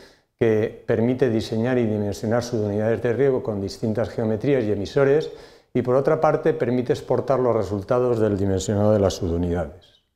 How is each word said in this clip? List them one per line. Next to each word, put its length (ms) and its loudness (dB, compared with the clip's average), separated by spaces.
que 480 0
permite 440 2
diseñar 480 -2
y 80 2
dimensionar 560 -2
subunidades 600 -2
de 100 0
riego 300 0
con 180 -6
distintas 500 -4
geometrías 540 0
y 80 -2
emisores 580 0
y 100 0
por 140 2
otra 240 2
parte 340 2
permite 380 0
exportar 480 0
los 160 2
resultados 640 0
del 160 2
dimensionado 560 2
de 80 4
las 140 2
subunidades. 920 -4